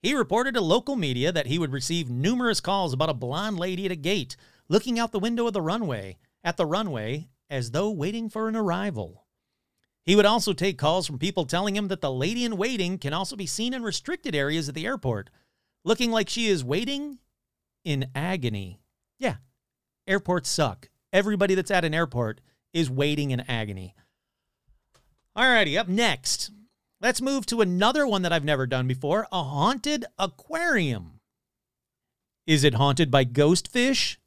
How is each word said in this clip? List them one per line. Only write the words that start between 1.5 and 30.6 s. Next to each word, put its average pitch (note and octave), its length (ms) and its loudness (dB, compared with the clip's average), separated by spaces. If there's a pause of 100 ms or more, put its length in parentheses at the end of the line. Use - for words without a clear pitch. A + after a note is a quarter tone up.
would D3 140 -2
receive C#3 360 -4
numerous A3 520 0
calls F#3 320 0
about D3+ 160 0
a D3+ 40 0
blonde D#3 460 -4
lady F#3 260 -4
at F3+ 60 -2
a F3 60 -6
gate, D#3 400 -4 (320)
looking A3+ 280 2
out A#3 140 -2
the G#3 80 -4
window A#3 260 -2
of A#3 60 0
the G3 100 -2
runway, D#3 560 -4 (240)
at E3+ 140 -2
the F3+ 100 2
runway, D3+ 640 -2 (220)
as B2 220 -4
though F#3+ 200 0
waiting G#3 380 -4
for A3 180 -4
an A3 80 -2
arrival. F3 720 -2 (800)
He F3+ 100 6
would G#3 100 8
also G#3 280 2
take F3 240 -2
calls E3 280 2
from C3+ 140 -8
people F3+ 260 -2
telling G3 300 -2
him G3+ 140 -2
that F#3+ 100 -4
the C#3 140 -2
lady G3+ 320 -2
in A3+ 100 -4
waiting F#3+ 420 -2
can C#3 160 -6
also F#3 220 -4
be F#3+ 100 -8
seen A#3 280 -4
in B3+ 100 -6
restricted B3 500 -6
areas D3 360 0
of C#3+ 40 -8
the D#3 120 -6
airport, C3+ 440 -4 (540)
looking A3+ 280 2
like A3 180 0
she A#3 180 -2
is F#3 160 2
waiting C4+ 560 -4 (640)
in C3+ 320 -2
agony. B2 640 -4 (400)
Yeah, A#3+ 160 -2 (720)
airports F#3 420 0
suck. C3+ 380 0 (240)
Everybody G3 440 4
that's F#3 160 -2
at F3+ 120 2
an D#3 100 0
airport B2 460 -2 (320)
is E3 180 0
waiting C#3+ 420 0
in B2+ 100 -2
agony. G#2 540 -6 (1400)
Alrighty, A3 400 4
up G3 120 0
next, G3 600 0 (500)
let's A#3 200 0
move C4+ 260 -2
to A#3 140 0
another G#3+ 460 2
one G3+ 160 2
that E3+ 100 2
I've D#3+ 100 2
never C#3 240 0
done B2+ 200 0
before, C#3+ 440 0
a F3+ 120 -2
haunted A#3 640 0 (120)
aquarium. F3+ 1040 -2 (1300)